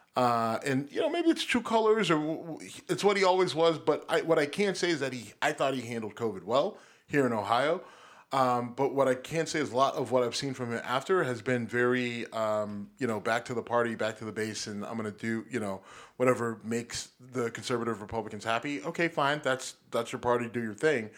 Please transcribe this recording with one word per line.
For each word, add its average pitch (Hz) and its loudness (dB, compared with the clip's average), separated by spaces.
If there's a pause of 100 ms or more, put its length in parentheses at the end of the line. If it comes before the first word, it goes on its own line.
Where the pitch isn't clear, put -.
(160)
Uh, 117 2
and, 139 0
you - -4
know, 320 2
maybe 339 2
it's - 0
true - 0
colors 220 2
or 165 6
w-, 151 -2
w-, 180 -12 (180)
it's 185 -2
what 196 4
he 190 4
always 185 4
was, 160 4
but 147 0
I, 160 2
what 160 4
I 147 4
can 185 0
say 175 0
is 147 0
that 135 -2
he, 110 -12
I 151 2
thought 147 0
he 127 -4
handled 113 -6
covid 101 -4
well 139 2 (300)
here 143 2
in 117 2
Ohio. 123 2 (500)
Um, 123 2
but 135 0
what 135 4
I 127 4
can 151 -4
say 160 -4
is 117 -2
a 117 -2
lot 131 4
of 120 -2
what 127 4
I've 120 -2
seen 139 -4
from 120 -6
him 113 -4
after 139 0
has 123 -2
been 120 -2
very, 123 0
um, 107 -2
you 127 -2
know, 107 -2
back 113 0
to 127 -8
the 113 -2
party, 117 0
back 110 -2
to 113 -12
the 107 -6
base, 110 -4
and 104 -6
I'm 113 -6
gonna 110 -4
do, 113 -4
you 120 -4
know, 98 -4 (360)
whatever 117 2
makes 117 -6 (240)
the 120 -2
conservative 113 -4
Republicans 104 -6
happy. 117 -2
Okay, 165 0
fine, 151 0
that's, 131 -2 (160)
that's 117 -2
your 127 -6
party, 120 2
do 117 -4
your 107 -6
thing. 120 0